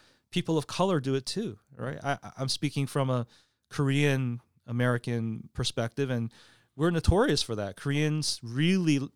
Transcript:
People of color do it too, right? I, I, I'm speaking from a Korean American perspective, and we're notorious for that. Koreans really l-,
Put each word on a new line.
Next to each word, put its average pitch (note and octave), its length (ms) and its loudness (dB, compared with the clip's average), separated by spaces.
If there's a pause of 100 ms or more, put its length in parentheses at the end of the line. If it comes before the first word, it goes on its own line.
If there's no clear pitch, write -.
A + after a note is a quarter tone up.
(300)
People E3+ 280 0
of D3 100 -2
color F3+ 320 2
do C3 160 0
it C3 100 -2
too, F3+ 320 -6 (180)
right? C3 280 -8
I, C#3 180 -2
I, G#2 160 -16
I'm C3 120 -4
speaking C#3 360 -2
from C3 240 0
a B2 160 0 (440)
Korean C3+ 720 2 (260)
American A#2+ 840 0
perspective, B2 560 -2
and A#2 220 -2 (440)
we're D#3+ 160 2
notorious F3+ 500 4
for A2+ 140 -4
that. G2+ 220 -4
Koreans D3+ 640 0
really D#3 540 2
l-, C3+ 180 -2